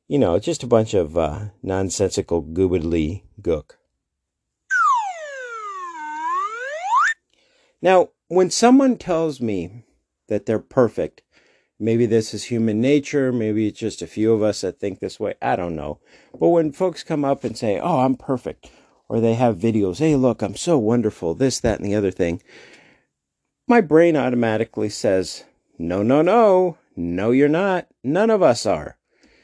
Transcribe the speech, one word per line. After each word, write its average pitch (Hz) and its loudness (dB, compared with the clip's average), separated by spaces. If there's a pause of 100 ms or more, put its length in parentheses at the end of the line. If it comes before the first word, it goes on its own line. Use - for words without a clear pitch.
you 143 -2
know, 92 2
just 156 -6
a 131 -8
bunch 113 2
of, 82 0
uh, 82 -4 (160)
nonsensical 95 -2
goobidly 85 -2 (160)
gook. 82 -6 (4000)
Now, 180 4 (180)
when 180 2
someone 254 4
tells 160 -2
me 104 -6 (420)
that 104 -2
they're 110 0
perfect, - 0 (580)
maybe 113 2
this 110 0
is 107 -10
human 113 -2
nature, 139 0
maybe 110 0
it's 104 -6
just 107 -6
a 85 -10
few 110 0
of 107 2
us 107 0
that 92 -4
think 98 -6
this 98 -8
way, 101 -6
I 123 -2
don't 87 -4
know. 76 -8 (400)
But 165 2
when 165 2
folks 180 -4
come 147 -4
up 139 -2
and 113 -6
say, 104 -2
"Oh, 165 0
I'm 131 2
perfect," - -8 (380)
or 113 -2
they 113 2
have 117 2
videos, 98 0
"Hey, 156 2
look, 127 2
I'm 101 -4
so 170 0
wonderful," 107 0
this, 127 0
that, 110 -2
and 92 -6
the 101 -2
other 101 0
thing, 87 -2 (1300)
my 240 4
brain 160 6
automatically 113 0
says, 95 -2 (320)
"No, 87 -4
no, 131 2
no, 185 4 (160)
no, 90 -2
you're 139 4
not. 180 0 (160)
None 185 0
of 214 2
us 135 4
are." 82 -4 (460)